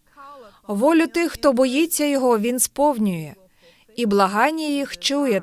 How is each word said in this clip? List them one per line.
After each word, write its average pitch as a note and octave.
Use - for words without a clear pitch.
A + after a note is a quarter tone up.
Волю D4
тих, E4+
хто C#4+
боїться C4+
Його, B3+
Він A#3+
сповнює, G#3+
і A#3+
благання G#3+
їх C#4+
чує C4+